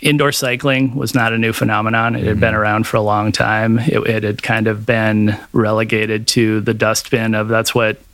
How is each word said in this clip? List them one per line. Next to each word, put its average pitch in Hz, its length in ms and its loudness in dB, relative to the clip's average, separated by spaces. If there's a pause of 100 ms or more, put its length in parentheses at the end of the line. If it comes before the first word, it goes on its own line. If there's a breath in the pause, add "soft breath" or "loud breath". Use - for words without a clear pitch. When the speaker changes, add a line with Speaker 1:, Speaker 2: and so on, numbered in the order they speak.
Speaker 1:
indoor 147 320 2
cycling 131 640 0
was 117 200 -4
not 113 200 2
a 113 40 0
new 113 140 2
phenomenon. 113 640 0
It 110 80 -4
had 107 160 0
been 113 140 2
Speaker 2:
Mm-hmm. 107 80 0
Speaker 1:
around 107 240 0
for - 100 -2
a 110 60 2
long 107 300 0
time. 113 460 0
It, 117 280 0
it 110 160 0
had 107 200 -4
kind 110 260 0
of 107 180 -4
been 107 500 2 (160)
relegated 110 760 0
to 107 340 2
the 113 100 0
dustbin 110 640 0
of 107 140 0
that's 110 260 0
what, 110 240 0 (160)